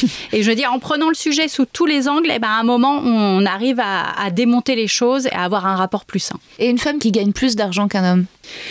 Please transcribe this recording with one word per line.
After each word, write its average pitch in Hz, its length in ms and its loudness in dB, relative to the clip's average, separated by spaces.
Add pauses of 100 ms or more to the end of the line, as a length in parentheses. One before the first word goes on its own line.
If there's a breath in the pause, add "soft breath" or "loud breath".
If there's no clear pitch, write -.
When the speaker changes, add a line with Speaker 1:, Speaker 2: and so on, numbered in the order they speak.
Speaker 1:
<laughs> - 280 -4
Speaker 2:
Et 214 100 2
je 214 80 2
veux 233 60 2
dire, 247 160 -2
en 254 80 -2
prenant 302 280 0
le 320 60 2
sujet 302 320 -2
sous 277 180 0
tous - 220 -2
les 285 220 2
angles, 311 260 0
eh 233 60 -2
ben, 226 80 -2
à 214 100 0
un 226 60 0
moment, 247 400 2
on 208 420 2
arrive 233 320 0
à, 196 420 -2
à 202 100 -2
démonter 240 440 2
les 220 140 -2
choses 254 380 0
et - 60 -2
à 180 120 -4
avoir 185 200 -2
un 190 120 0
rapport 190 300 -2
plus 196 120 -4
sain. - 220 -8 (180)
Speaker 1:
Et 240 100 0
une 247 100 2
femme 294 200 -2
qui 226 140 0
gagne 202 200 2
plus 254 220 0
d'argent 202 320 -2
qu'un 185 280 0
homme ? 180 100 4 (460 loud breath)